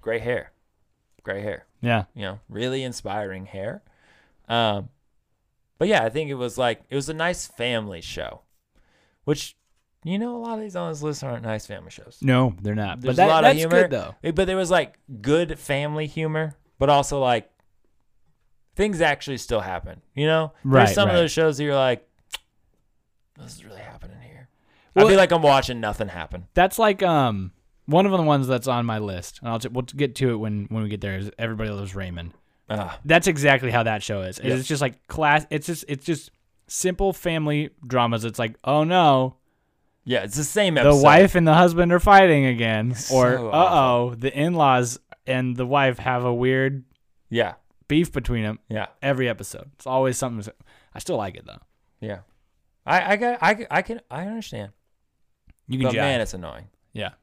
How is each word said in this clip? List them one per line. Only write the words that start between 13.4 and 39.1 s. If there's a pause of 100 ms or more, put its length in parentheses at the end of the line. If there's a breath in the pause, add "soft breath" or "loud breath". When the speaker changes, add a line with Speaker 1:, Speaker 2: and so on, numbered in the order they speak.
Speaker 1:
of
Speaker 2:
that's
Speaker 1:
humor.
Speaker 2:
good,
though. (100)
Speaker 1:
Eh,
but
there
was,
like, (240)
good
family
humor, (240)
but
also,
like, (1200)
things
actually
still
happen, (140)
you
know? (120)
There's
Speaker 2:
Right,
Speaker 1:
some
Speaker 2:
right.
Speaker 1:
of
those
shows
that
you're
like, (1300)
"This
is
really
happening
here." (460)
Speaker 2:
Well,
Speaker 1:
I
feel
like
I'm
watching
nothing
happen.
Speaker 2:
That's
like,
um, (340)
one
of
the
ones
that's
on
my
list,
and
I'll
t-,
we'll
get
to
it
when,
when
we
get
there,
is
Everybody
Loves
Raymond. (360)
Speaker 1:
Ah.
Speaker 2:
That's
exactly
how
that
show
is.
Speaker 1:
Yep. (120)
Speaker 2:
It's
just,
like,
class.
It's
just,
it's
just (380)
simple
family (140)
dramas.
It's
like,
"Oh
no, (680)